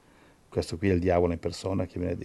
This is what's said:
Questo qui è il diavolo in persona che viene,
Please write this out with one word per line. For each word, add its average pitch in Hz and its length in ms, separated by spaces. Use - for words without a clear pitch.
Questo - 180
qui 101 120
è 95 40
il 90 60
diavolo 87 340
in 82 60
persona 92 480
che 87 140
viene, 90 240